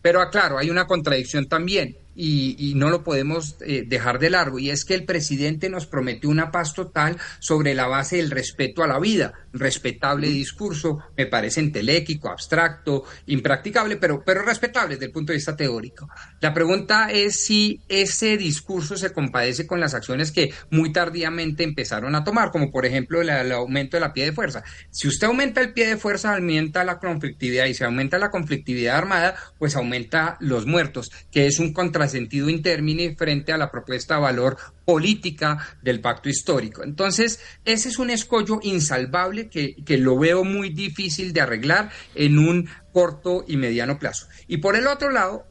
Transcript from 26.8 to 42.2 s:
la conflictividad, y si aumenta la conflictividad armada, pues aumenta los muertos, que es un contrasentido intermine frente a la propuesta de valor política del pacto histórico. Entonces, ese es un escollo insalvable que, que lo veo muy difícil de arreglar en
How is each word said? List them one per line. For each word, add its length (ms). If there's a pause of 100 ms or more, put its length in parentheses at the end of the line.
la 140
conflictividad, 680
y 80
si 100
aumenta 340
la 120
conflictividad 680
armada, 400 (220)
pues 180
aumenta 640
los 260
muertos, 440 (200)
que 160
es 120
un 140
contrasentido 760
intermine 680
frente 360
a 60
la 120
propuesta 440
de 60
valor 360 (280)
política 760 (240)
del 180
pacto 280
histórico. 540
Entonces, 580 (240)
ese 240
es 100
un 120
escollo 520
insalvable 840
que, 360
que 140
lo 200
veo 240
muy 280
difícil 640
de 100
arreglar 480 (260)
en 240